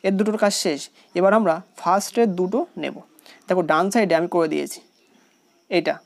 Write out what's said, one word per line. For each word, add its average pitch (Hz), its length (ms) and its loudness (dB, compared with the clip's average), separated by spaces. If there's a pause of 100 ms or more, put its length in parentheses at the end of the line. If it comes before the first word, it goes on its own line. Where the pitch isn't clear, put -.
এর 196 120 2
দুটোর 208 240 0
কাজ 202 100 2 (120)
শেষ, 147 160 -2 (380)
এবার 190 200 4
আমরা 180 160 2 (260)
ফার্স্টের 202 480 0 (100)
দুটো 185 200 -2 (240)
নেব। 147 140 -8 (500)
দেখো 180 240 0
ডান 160 220 2
সাইডে 196 280 2
আমি 170 140 -2
করে 165 180 2
দিয়েছি 147 260 -6 (1000)
এটা 156 160 -2 (120)